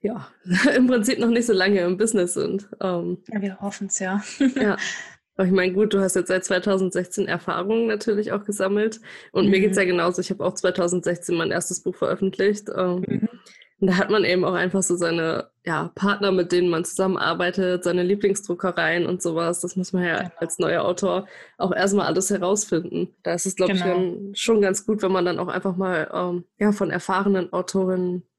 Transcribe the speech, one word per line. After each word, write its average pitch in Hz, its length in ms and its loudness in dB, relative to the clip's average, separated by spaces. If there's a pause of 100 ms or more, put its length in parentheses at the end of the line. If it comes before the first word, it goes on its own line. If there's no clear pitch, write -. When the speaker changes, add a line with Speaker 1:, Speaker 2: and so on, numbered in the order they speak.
Speaker 1:
ja 208 280 -6 (180)
<laughs> 185 280 2
im 254 120 6
Prinzip 247 320 2
noch 233 100 2
nicht 233 160 2
so 233 80 2
lange 190 280 4
im 180 180 0
Business 196 340 2
sind. 185 380 -4 (100)
Ähm, 175 380 -4 (120)
Speaker 2:
Ja, 208 120 -4
wir 196 180 -6
hoffen's, 202 380 -8
ja. 196 240 -4 (340)
Speaker 1:
Ja. 208 260 0
Speaker 2:
<laughs> - 40 -6 (500)
Speaker 1:
Aber 190 100 2
ich 180 60 4
meine, 185 200 2
gut, 214 220 2
du 196 60 2
hast 190 160 0
jetzt 180 100 0
seit 185 180 0
zweitausendsechzehn 185 840 0
Erfahrungen 185 580 -2
natürlich 214 460 -2
auch 202 120 -4
gesammelt. 208 560 0 (300)
Und 190 180 2
mir 196 100 6
Speaker 2:
Mhm. 190 40 4
Speaker 1:
geht's 190 140 4
ja 196 80 4
genauso. 180 360 2
Ich 175 100 -4
habe 202 140 -4
auch 185 100 0
zweitausendsechzehn 175 840 0
mein 165 160 0
erstes - 280 -4
Buch 185 140 -4
veröffentlicht. 196 840 0
Ähm, 180 300 0
Speaker 2:
Mhm. - 220 -2 (500)
Speaker 1:
und 190 100 2
da 185 100 2
hat 190 120 2
man 208 140 4
eben 180 200 2
auch 180 100 0
einfach 180 280 0
so 180 140 0
seine, 165 540 -2 (140)
ja, 165 300 -4
Partner, 202 380 2
mit 180 180 2
denen 180 200 4
man 170 140 0
zusammenarbeitet, 180 1000 0
seine 180 180 2
Lieblingsdruckereien 180 1040 0
und 180 160 -4
sowas. 170 380 -2
Das - 160 -6
muss 180 160 -4
man 180 100 2
ja 170 200 0
Speaker 2:
Genau. 180 160 -6
Speaker 1:
als 165 200 -6
neuer 165 260 0
Autor 185 440 -2 (280)
auch 185 160 0
erstmal 196 340 2
alles 185 240 0
herausfinden. 185 920 -2
Da 170 120 -2
ist 175 120 -4
es, 190 80 -6
glaub 185 160 2
ich, 190 100 0
Speaker 2:
Genau. 180 140 0
Speaker 1:
dann 185 400 -2
schon 226 260 2
ganz 202 260 2
gut, 214 160 0
wenn 185 100 2
man 180 120 2
dann 180 140 0
auch 180 80 -4
einfach 185 300 -4
mal, 185 360 -2
ähm, 180 340 -4 (120)
ja, 208 140 4
von 196 180 0
erfahrenen 190 640 0
Autorinnen 180 720 -2 (140)